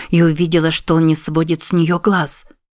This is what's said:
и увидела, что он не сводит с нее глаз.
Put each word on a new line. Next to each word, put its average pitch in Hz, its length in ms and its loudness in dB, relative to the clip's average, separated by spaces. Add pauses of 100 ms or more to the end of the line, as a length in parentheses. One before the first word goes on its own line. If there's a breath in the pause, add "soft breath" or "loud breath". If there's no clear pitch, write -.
(100)
и 170 120 4
увидела, 165 480 0
что - 240 -2
он 160 120 4
не 156 100 2
сводит 160 460 -2
с - 100 -6
нее 170 260 0
глаз. 180 460 -2 (300)